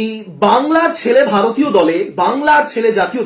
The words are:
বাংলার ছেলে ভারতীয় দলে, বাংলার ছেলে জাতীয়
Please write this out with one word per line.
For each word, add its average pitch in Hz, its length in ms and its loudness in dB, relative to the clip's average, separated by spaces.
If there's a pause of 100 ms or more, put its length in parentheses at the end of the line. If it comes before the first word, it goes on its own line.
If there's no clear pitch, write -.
(460)
বাংলার 302 440 2 (100)
ছেলে 240 200 2 (140)
ভারতীয় 226 340 0 (100)
দলে, 165 180 2 (260)
বাংলার 294 400 2 (100)
ছেলে 226 160 0 (100)
জাতীয় 233 280 -2